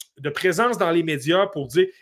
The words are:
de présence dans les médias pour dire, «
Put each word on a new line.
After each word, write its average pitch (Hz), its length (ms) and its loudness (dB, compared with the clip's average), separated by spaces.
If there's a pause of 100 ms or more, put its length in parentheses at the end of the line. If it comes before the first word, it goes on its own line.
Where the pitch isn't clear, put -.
(180)
de 143 120 -8
présence 185 480 0
dans 175 140 0
les 170 120 2
médias 160 440 0
pour 143 200 -8
dire, « 175 200 2 (140)